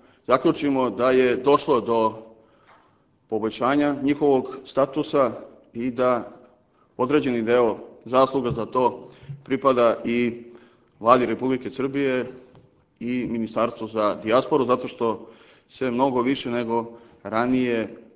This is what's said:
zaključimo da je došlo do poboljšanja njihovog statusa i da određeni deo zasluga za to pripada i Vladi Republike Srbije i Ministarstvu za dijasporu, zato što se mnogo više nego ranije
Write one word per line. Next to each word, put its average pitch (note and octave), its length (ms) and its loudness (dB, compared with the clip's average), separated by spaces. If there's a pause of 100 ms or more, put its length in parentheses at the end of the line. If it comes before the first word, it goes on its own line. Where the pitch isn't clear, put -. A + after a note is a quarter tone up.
(260)
zaključimo C3+ 640 2
da A#2 200 2
je B2+ 260 4
došlo C#3+ 440 2
do A2 420 0 (1040)
poboljšanja B2+ 760 0
njihovog C#3 600 0
statusa C#3 680 0 (400)
i B2 180 -6
da A#2+ 380 0 (680)
određeni B2+ 460 0
deo A#2 340 2 (280)
zasluga C#3 460 2
za A2+ 160 -4
to A2+ 420 -2 (360)
pripada B2 600 2
i A#2+ 400 -2 (560)
Vladi A#2+ 260 4
Republike B2 440 -4
Srbije C3 560 -2 (720)
i B2 300 -4
Ministarstvu A2+ 580 -4
za G#2+ 340 0
dijasporu, B2+ 440 2
zato B2 220 -2
što A2+ 400 -6 (400)
se B2+ 220 -6
mnogo B2 320 0
više C3 280 -2
nego A#2 340 -2 (380)
ranije A#2 680 -2 (280)